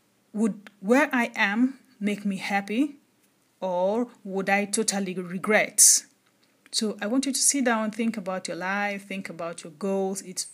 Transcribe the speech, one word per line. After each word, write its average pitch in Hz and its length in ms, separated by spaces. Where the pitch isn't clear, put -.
Would 214 360
where 254 320
I 233 220
am 220 440
make 202 240
me 190 140
happy, 208 580
or 190 480
would 190 260
I 202 140
totally 202 500
regret? 185 880
So 208 280
I 208 40
want 262 200
you 269 60
to 254 60
sit 269 280
down 220 180
and 214 100
think 226 220
about 185 320
your 170 80
life, 202 500
think 190 220
about 170 340
your 160 120
goals. 196 480
It's 180 320